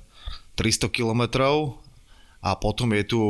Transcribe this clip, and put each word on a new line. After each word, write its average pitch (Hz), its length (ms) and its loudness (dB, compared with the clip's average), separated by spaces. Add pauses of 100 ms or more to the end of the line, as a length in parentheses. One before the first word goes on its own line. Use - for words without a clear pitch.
(580)
tristo 110 320 0
kilometrov, 127 880 0 (640)
a 95 160 0
potom 110 400 0
je 104 80 2
tu, 117 140 0 (100)